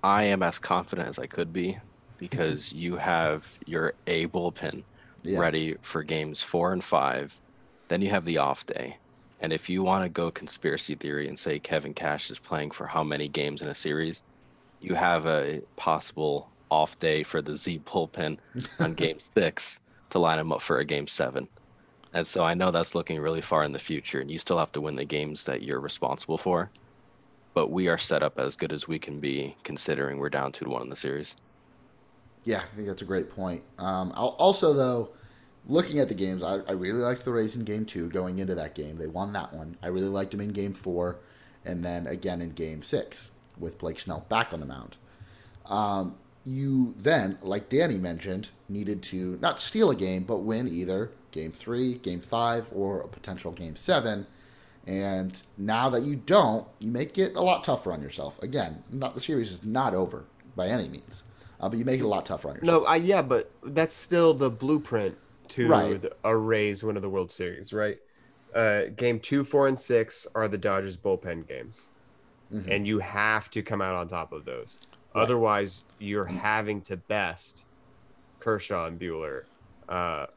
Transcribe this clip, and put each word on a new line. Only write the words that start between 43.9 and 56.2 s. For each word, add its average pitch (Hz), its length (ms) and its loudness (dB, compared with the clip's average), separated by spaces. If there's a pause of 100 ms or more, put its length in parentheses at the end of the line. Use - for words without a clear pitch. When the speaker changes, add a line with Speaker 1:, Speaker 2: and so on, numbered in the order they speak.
Speaker 2:
Snell 78 300 -8
back 113 240 0
on 82 80 -6
the 71 60 -8
mound. 64 300 -14 (720)
Um, 101 500 -2 (280)
you 131 520 2
then, 101 460 2
like 101 260 -2
Danny 139 300 4
mentioned, 90 520 -4 (180)
needed 101 360 -4
to 92 380 -4
not 170 180 2
steal 220 300 4
a 113 60 4
game, 92 260 0
but 101 160 0
win 110 300 0
either 92 420 -2 (220)
game 78 180 -6
three, 120 460 -2
game 90 240 -4
five, 117 520 0
or 98 280 -2
a - 80 -8
potential - 420 -10
game 85 240 -10
seven. 113 520 0 (600)
And 95 560 -2 (160)
now 110 320 2
that 120 120 2
you 143 120 -2
don't, 127 500 6 (140)